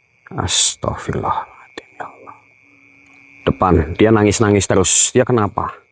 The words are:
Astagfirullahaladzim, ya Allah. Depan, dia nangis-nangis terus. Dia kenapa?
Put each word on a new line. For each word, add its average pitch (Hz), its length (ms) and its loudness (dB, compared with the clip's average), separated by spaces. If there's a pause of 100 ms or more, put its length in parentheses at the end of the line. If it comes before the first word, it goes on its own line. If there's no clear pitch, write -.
(320)
Astagfirullahaladzim, - 1600 -4 (120)
ya - 80 -14
Allah. - 280 -20 (1080)
Depan, - 280 0 (280)
dia 107 80 6
nangis-nangis 104 560 2
terus. - 480 2
Dia 123 160 2
kenapa? 110 480 -2 (160)